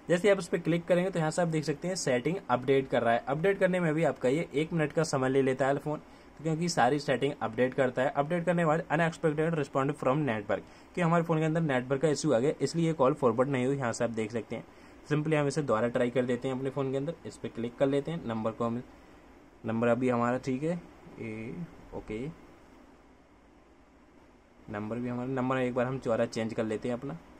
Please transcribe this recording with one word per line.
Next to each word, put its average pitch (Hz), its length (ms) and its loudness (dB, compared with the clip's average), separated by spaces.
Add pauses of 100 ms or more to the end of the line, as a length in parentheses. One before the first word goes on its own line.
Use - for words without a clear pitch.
जैसे 175 220 4
आप 196 80 4
इस 180 100 -8
पर 185 100 0
क्लिक 170 280 -2
करेंगे 180 240 2
तो 185 80 -4
यहाँ 156 120 0
से 180 120 0
आप 170 60 2
देख 160 160 0
सकते 160 240 -4
हैं 185 80 -4
सेटिंग 147 400 0 (140)
अपडेट 135 380 2
कर 120 140 0
रहा 117 120 2
है। 120 140 0
अपडेट 170 300 0
करने 185 220 2
में 165 140 2
भी 165 100 0
आपका 127 240 0
ये 147 260 0
एक 156 180 -2
मिनट 156 200 0
का 165 120 2
समय 131 240 0
ले 135 140 4
लेता 131 240 2
है 143 100 2
फ़ोन, 151 240 -6 (420)
क्योंकि 160 260 -2
सारी 139 300 2
सेटिंग 139 340 0 (100)
अपडेट 120 320 0
करता 127 280 2
है। 143 80 2
अपडेट 165 340 0
करने 175 180 2
के 165 40 2
बाद 160 220 2
unexpected 160 640 0
respond 143 400 0
from 147 320 0
network, 104 340 0 (340)
कि 180 60 -2
हमारे 170 240 4
फ़ोन 165 140 2
के 156 60 2
अंदर 160 180 2
नेटवर्क 135 400 0
का 160 60 4
इशू 147 240 2
आ 113 60 6
गया 135 220 2
इसलिए 165 260 0
ये 165 80 2
कॉल 139 200 4
फॉरवर्ड 127 340 2
नहीं 127 180 0
हुई। 139 100 2
यहाँ 123 160 0
से 120 120 -2
आप 117 60 0
देख 110 220 -4
सकते 113 240 -6
हैं 107 80 -10 (420)
simply 151 280 0
हम 147 140 2
इसे 151 140 0
दोबारा 120 260 2
ट्राई 123 220 0
कर 123 140 2
देते 123 240 -2
हैं 131 80 -2
अपने 135 140 -4
फ़ोन 135 200 -2
के 131 60 -2
अंदर, 143 180 -4 (120)
इस - 100 -14
पर - 140 -8
क्लिक 117 280 -6
कर 143 80 4
लेते 139 240 0
हैं। 165 160 -6
नंबर 113 240 -2
को 113 140 -4
हम, 117 180 -2 (840)
नंबर 113 220 2
अभी 123 200 2
हमारा 120 320 2
ठीक 131 220 -4
है, 170 180 -2 (400)
ए, 113 340 -10 (400)
ओके, 107 260 -8 (2500)
नंबर 107 280 -6
भी 123 120 -4
हमारा, 123 220 -6
नंबर 131 280 -2
एक 123 160 0
बार 123 120 0
हम 131 120 -4
दोबारा 117 280 0
चेंज 113 280 -4
कर 117 100 -2
लेते 110 240 -4
हैं 120 80 -2
अपना, 139 220 -8 (200)